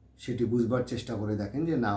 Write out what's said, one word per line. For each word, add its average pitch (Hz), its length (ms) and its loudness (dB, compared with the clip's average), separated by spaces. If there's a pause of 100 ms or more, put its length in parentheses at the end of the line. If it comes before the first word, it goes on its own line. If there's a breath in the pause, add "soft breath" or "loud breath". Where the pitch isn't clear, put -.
(180)
সেটি 120 260 -2
বুঝবার 117 380 2
চেষ্টা 117 320 -4
করে 107 220 -2
দেখেন 101 300 -2
যে 160 100 2
না, 117 200 2